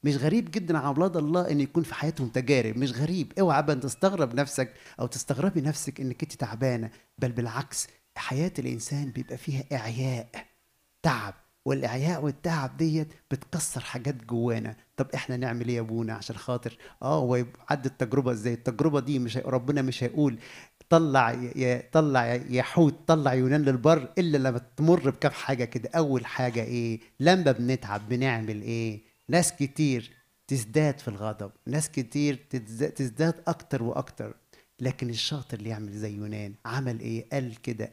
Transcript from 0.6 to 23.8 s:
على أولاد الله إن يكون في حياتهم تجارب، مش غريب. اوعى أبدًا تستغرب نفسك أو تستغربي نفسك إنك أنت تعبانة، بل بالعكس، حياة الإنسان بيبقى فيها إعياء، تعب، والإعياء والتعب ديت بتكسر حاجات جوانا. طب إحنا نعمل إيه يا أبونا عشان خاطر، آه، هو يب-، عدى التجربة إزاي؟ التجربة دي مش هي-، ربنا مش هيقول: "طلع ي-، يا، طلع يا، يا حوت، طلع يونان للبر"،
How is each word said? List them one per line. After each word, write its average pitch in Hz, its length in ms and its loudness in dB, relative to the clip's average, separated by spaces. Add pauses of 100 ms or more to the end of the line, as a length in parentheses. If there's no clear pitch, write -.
على 135 80 -2
أولاد 165 300 2
الله 165 340 0
إن 147 100 2
يكون 139 220 0
في - 120 -8
حياتهم 143 340 -2
تجارب، 120 480 2
مش 127 160 0
غريب. 151 480 -2
اوعى 165 180 4
أبدًا 147 220 2
تستغرب 143 540 0
نفسك 135 400 -2 (260)
أو 120 60 0
تستغربي 147 540 -2
نفسك 143 400 -2
إنك 131 220 -6
أنت 156 100 -4
تعبانة، 117 580 -2 (280)
بل 123 140 0
بالعكس، 120 540 -4 (300)
حياة 160 420 -2
الإنسان 135 520 -4
بيبقى 127 260 -8
فيها 135 360 -6
إعياء، 120 560 -4 (720)
تعب، 113 320 -2 (300)
والإعياء 135 600 -2
والتعب 143 520 -4
ديت 156 320 0 (220)
بتكسر - 500 -4
حاجات 123 440 -6
جوانا. 113 520 -2 (200)
طب 135 180 -2
إحنا 131 220 -6
نعمل 120 320 -2
إيه 120 80 0
يا 117 40 -2
أبونا 113 340 -2
عشان 110 220 -10
خاطر، 123 420 -6 (240)
آه، 143 160 2
هو 127 180 2
يب-، 123 200 -2 (120)
عدى 139 200 0
التجربة 127 440 0
إزاي؟ 117 220 -2
التجربة 139 460 0
دي 135 180 0
مش 120 180 -2
هي-، 131 100 -2
ربنا 131 360 0
مش 131 220 -2
هيقول: 131 340 2 (500)
"طلع 135 440 6
ي-، 123 240 -6
يا، 123 260 2 (100)
طلع 139 340 6
يا، 120 240 -2
يا 127 120 4
حوت، 156 320 6 (120)
طلع 147 280 4
يونان 131 280 4
للبر"، 135 560 4